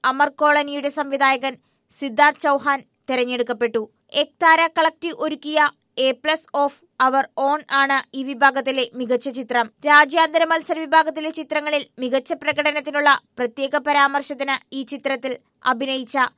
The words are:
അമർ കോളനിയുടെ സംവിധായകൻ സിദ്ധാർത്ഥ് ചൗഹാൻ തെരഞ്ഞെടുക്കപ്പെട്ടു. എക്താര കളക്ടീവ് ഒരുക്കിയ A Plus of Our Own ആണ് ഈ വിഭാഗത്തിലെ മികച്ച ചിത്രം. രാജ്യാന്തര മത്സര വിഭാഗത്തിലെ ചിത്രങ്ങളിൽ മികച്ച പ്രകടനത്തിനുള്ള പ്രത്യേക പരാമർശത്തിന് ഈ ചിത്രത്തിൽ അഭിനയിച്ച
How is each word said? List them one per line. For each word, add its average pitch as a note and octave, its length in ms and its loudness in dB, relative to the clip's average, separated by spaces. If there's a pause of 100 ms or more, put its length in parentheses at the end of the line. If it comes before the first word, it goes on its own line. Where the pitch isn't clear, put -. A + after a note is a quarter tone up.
അമർ C4+ 300 0
കോളനിയുടെ C#4+ 560 0
സംവിധായകൻ C4+ 640 -2 (400)
സിദ്ധാർത്ഥ് C#4+ 500 2
ചൗഹാൻ C#4 360 0 (260)
തെരഞ്ഞെടുക്കപ്പെട്ടു. A#3+ 760 -2 (320)
എക്താര D#4+ 460 2 (100)
കളക്ടീവ് D#4+ 500 -2
ഒരുക്കിയ D4+ 400 -2 (340)
A C4 200 0
Plus D#4 280 -2 (120)
of C#4+ 180 0 (260)
Our C4 240 2 (140)
Own C#4 240 0 (120)
ആണ് C#4 260 2 (120)
ഈ C4+ 140 -10
വിഭാഗത്തിലെ C4+ 600 0 (100)
മികച്ച B3 360 -4
ചിത്രം. A#3+ 380 -4 (160)
രാജ്യാന്തര D4+ 600 4
മത്സര D#4+ 360 -2
വിഭാഗത്തിലെ D#4 520 2
ചിത്രങ്ങളിൽ D4+ 520 -4 (160)
മികച്ച B3+ 340 -4
പ്രകടനത്തിനുള്ള D4 760 -2 (240)
പ്രത്യേക C4+ 440 -4
പരാമർശത്തിന് C#4 800 0 (180)
ഈ C4+ 100 -8
ചിത്രത്തിൽ C4 500 -6 (320)
അഭിനയിച്ച C4 520 -2 (200)